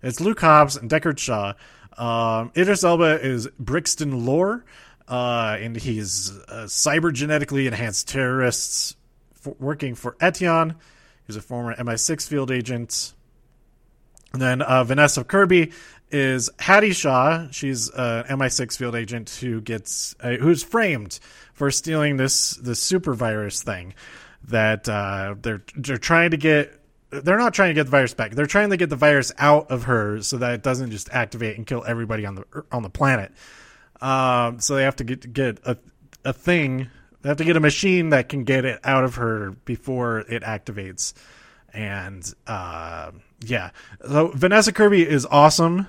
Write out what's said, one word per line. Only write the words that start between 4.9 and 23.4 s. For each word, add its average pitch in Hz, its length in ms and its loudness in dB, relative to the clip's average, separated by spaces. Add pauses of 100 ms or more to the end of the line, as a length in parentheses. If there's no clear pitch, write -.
Uh, 120 520 -2
and 117 160 -8
he's 104 540 -6 (200)
a 113 160 -14
cybergenetically 147 1000 0
enhanced 113 420 -4
terrorist 127 880 -2 (480)
f-, 143 160 -12
working 139 360 -6
for - 260 -10
Etion. 165 540 2 (500)
He's 104 100 -12
a 107 60 -10
former 120 320 -8
M 120 160 -6
I 113 60 -2
six 156 320 -4
field 135 240 -2
agent. 120 640 -6 (1160)
And 127 60 -4
then, 127 220 0
uh, 131 220 4
Vanessa 135 400 2
Kirby 180 480 4 (400)
is 131 480 0
Hattie 202 340 4
Shaw. 151 560 2
She's, 131 400 -6
uh, 117 400 -4
M 135 100 -2
I 131 100 0
six 123 280 -4
field 120 160 -6
agent 113 380 -8 (100)
who 117 200 -4
gets, - 580 -8
uh, 123 140 -4
who's 147 280 2
framed 156 580 -2 (340)
for 139 180 -2
stealing 151 460 0
this, 131 340 0
this 123 300 -6
super 180 320 -2
virus 107 500 -4